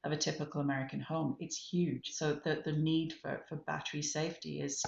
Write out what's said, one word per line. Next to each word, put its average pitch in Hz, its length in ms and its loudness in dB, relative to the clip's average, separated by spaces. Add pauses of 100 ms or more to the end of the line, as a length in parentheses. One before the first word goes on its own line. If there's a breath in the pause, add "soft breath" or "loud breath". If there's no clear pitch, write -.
of 151 80 0
a 151 60 2
typical 151 440 0
American 143 380 0
home. 151 400 0
It's - 320 -6
huge. 165 400 2
So 151 220 2
the, 151 320 0
the 156 80 2
need 156 480 4
for, 147 260 -4
for 156 100 -6
battery 151 440 -4
safety 156 600 -2
is, 143 260 -2